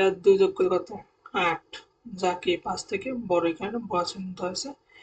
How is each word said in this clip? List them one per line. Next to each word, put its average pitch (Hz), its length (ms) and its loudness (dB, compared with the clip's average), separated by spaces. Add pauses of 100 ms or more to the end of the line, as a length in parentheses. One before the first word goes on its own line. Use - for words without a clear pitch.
আর 185 60 4 (120)
দুই 196 160 10
যোগ 190 160 6
করলে 185 200 2
কত, - 140 -4 (580)
আট, - 180 -4 (540)
যা 180 120 2 (100)
কি 180 100 0 (120)
পাঁচ - 160 -4 (100)
থেকে 202 180 -4 (220)
বড়, 175 200 4
এই 165 80 -4
কারণে 220 200 -6 (120)
বড় 180 200 0
চিহ্ন 190 180 -10 (100)
দেওয়া 180 160 -4
আছে। 277 160 -8 (320)